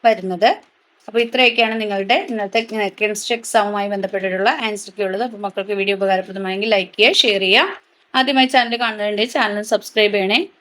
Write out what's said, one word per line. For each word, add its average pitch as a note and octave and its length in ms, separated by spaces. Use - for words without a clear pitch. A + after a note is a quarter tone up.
വരുന്നത്. F#3+ 560
അപ്പൊ G#3+ 120
ഇത്രയൊക്കെയാണ് A#3 640
നിങ്ങളുടെ G3+ 480
ഇന്നത്തെ A3 600
കെമിസ്ട്രി G#3+ 360
എക്സാമുമായി G#3 520
ബന്ധപ്പെട്ടിട്ടുള്ള F#3+ 600
ആൻസർ A3 500
കീ G3+ 40
ഉള്ളത്. G3 200
അപ്പൊ A#3 140
മക്കൾക്ക് G3+ 340
വീഡിയോ G3 240
ഉപകാരപ്രദമായെങ്കിൽ F#3+ 760
ലൈക്ക് G3 300
ചെയ്യുക, F#4+ 140
ഷെയർ G#3 280
ചെയ്യുക. A3 400
ആദ്യമായി C4 300
ചാനൽ A#3+ 340
കാണുന്നുണ്ടെങ്കിൽ G#3+ 520
ചാനൽ G#3 300
സബ്സ്ക്രൈബ് G#3 520
ചെയ്യണേ. G#3 340